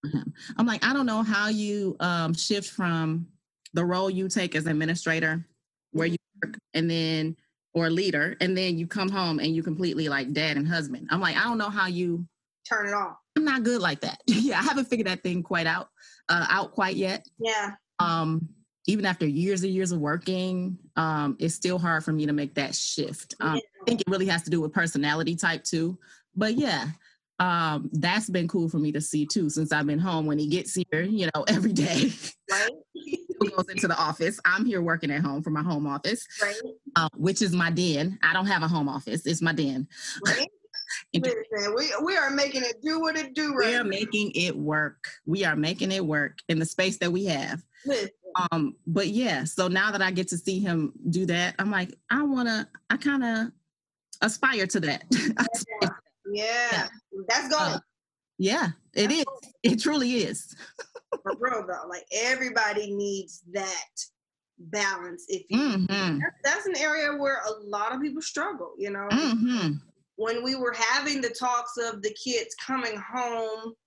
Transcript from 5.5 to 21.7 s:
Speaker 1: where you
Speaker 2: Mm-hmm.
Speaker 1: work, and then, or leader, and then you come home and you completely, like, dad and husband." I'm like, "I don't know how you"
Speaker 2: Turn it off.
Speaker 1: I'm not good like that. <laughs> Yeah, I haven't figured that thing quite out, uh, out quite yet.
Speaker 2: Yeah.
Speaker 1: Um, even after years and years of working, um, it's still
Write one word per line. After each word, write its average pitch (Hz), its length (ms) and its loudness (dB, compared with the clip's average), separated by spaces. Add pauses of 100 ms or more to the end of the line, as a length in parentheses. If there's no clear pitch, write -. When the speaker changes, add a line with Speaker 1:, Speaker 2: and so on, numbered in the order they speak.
Speaker 1:
where 160 160 2
you 170 80 0
Speaker 2:
Mm-hmm. - 360 -8
Speaker 1:
work, - 80 -14 (140)
and 165 160 2
then, 160 460 0 (380)
or 165 160 2
leader, 165 500 2
and 185 180 2
then 185 200 2
you 170 100 -2
come 190 220 -2
home 180 300 0
and 160 140 2
you 165 80 2
completely, 160 460 0
like, 139 240 0
dad 151 240 2
and 143 120 2
husband." 156 440 -2
I'm 165 80 2
like, 175 160 0
"I 190 80 2
don't 233 140 0
know 214 120 -2
how 202 180 0
you" 175 380 -2 (420)
Speaker 2:
Turn 208 200 0
it 202 60 -2
off. 190 240 -4 (180)
Speaker 1:
I'm 311 80 4
not 269 200 2
good 240 180 2
like 160 200 0
that. - 220 -6
<laughs> - 40 0
Yeah, 220 320 4
I 190 40 2
haven't 277 220 2
figured 220 220 0
that 185 140 -2
thing 180 220 0
quite 170 240 0
out, 170 220 -2 (400)
uh, 170 200 4
out 190 220 2
quite 190 240 0
yet. 190 320 -2 (120)
Speaker 2:
Yeah. 220 320 -2 (280)
Speaker 1:
Um, 165 480 2 (400)
even 202 180 2
after 175 220 2
years 175 360 0
and 190 100 0
years 185 180 0
of 170 80 0
working, 185 760 -2 (180)
um, 156 440 0
it's 160 140 0
still 180 240 0